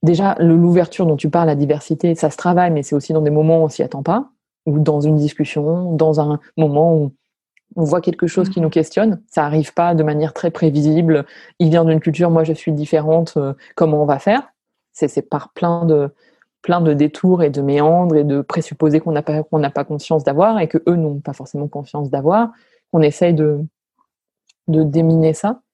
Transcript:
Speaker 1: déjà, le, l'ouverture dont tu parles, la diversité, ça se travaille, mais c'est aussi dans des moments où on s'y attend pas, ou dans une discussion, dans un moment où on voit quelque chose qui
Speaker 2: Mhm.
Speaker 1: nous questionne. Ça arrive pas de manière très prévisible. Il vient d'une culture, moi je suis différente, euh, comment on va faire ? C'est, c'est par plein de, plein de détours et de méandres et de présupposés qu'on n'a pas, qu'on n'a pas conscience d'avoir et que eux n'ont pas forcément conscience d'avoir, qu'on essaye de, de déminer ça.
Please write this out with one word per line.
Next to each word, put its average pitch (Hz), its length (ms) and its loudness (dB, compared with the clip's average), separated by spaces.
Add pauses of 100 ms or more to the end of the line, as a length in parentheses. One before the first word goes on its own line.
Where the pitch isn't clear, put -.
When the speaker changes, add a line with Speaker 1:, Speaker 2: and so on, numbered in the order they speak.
Speaker 1:
déjà, 175 360 2
le, 165 180 4
l'ouverture 175 500 2
dont 156 100 2
tu 147 140 -4
parles, 170 160 2
la 151 100 2
diversité, 151 580 -2
ça 160 160 -2
se - 60 -16
travaille, 175 340 0
mais 151 120 -2
c'est - 120 -6
aussi 147 200 -4
dans 156 80 0
des 147 80 0
moments 156 320 2
où - 20 4
on 156 40 0
s'y - 140 -6
attend 139 200 -8
pas, 214 260 -2 (380)
ou 151 120 0
dans 151 220 2
une 151 160 2
discussion, 151 760 -2
dans 156 280 0
un 147 180 -2 (180)
moment 156 380 2
où 147 180 0 (640)
on 170 80 -2
voit 160 160 0
quelque 170 280 -4
chose 185 220 -2
qui 185 100 -4
Speaker 2:
Mhm. 165 40 0
Speaker 1:
nous 156 60 0
questionne. 180 580 -2
Ça 156 160 -2
arrive 147 300 -2
pas 175 200 0
de 156 100 2
manière 151 280 -2
très - 180 -4
prévisible. 156 760 2 (320)
Il 165 120 4
vient 165 140 4
d'une 160 160 2
culture, 170 300 0
moi 165 140 2
je 160 80 -4
suis 160 200 -4
différente, 156 640 -2
euh, 139 180 -4 (200)
comment 156 280 0
on 147 40 0
va 143 140 0
faire ? 240 220 0 (500)
C'est, - 160 -2
c'est - 140 -4
par - 300 -8
plein 170 320 -2
de, 147 260 2 (520)
plein 175 180 0
de 160 140 2
détours 160 480 0
et 147 80 2
de 139 100 -6
méandres 156 560 2
et 147 80 2
de 143 180 -2
présupposés 156 580 -2
qu'on 165 120 -6
n'a 147 100 -2
pas, 151 200 -4
qu'on 156 160 -4
n'a 143 120 -2
pas 143 140 -4
conscience 151 400 -4
d'avoir 190 360 2
et 160 80 -2
que 165 100 -2 (100)
eux 175 80 2
n'ont 151 240 -2
pas 147 140 -10
forcément 143 340 -10
conscience 143 420 -8
d'avoir, 180 420 0 (400)
qu'on 160 100 2
essaye 165 320 2
de, 151 260 0 (1080)
de 160 140 2
déminer 160 520 2
ça. 220 260 -6 (120)